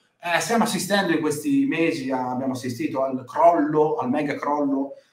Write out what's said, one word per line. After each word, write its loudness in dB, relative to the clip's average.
Eh, 0
stiamo 2
assistendo 0
in 2
questi 0
mesi 0
a, -2
abbiamo -4
assistito -4
al -4
crollo, 4
al -4
mega -2
crollo -2